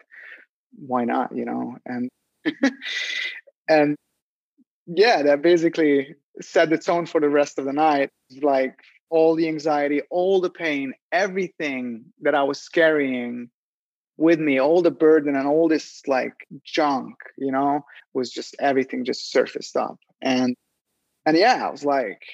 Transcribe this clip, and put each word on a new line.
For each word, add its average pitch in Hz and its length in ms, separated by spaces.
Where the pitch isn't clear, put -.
Why 123 200
not, 123 280
you 120 120
know? 123 400
And, 123 240
<laughs> 156 100
and 147 260
yeah, 180 360
that 143 200
basically 160 720
set 165 280
the 160 80
tone 170 280
for 156 160
the 147 80
rest 143 280
of 143 60
the 135 80
night. 143 380
Like, 135 340
all 165 240
the 160 140
anxiety, 147 540
all 185 280
the 175 120
pain, 143 420
everything 160 920
that 147 140
I 143 80
was 139 260
carrying 131 800
with 160 220
me, 143 200
all 165 240
the 165 80
burden 156 440
and 135 120
all 160 200
this, - 380
like, 127 280
junk, 131 520
you 135 140
know, 143 320
was 127 160
just, - 300
everything 131 460
just - 260
surfaced - 440
up. - 220
And, 127 340
and 156 120
yeah, 190 280
I 82 60
was - 140
like, 135 360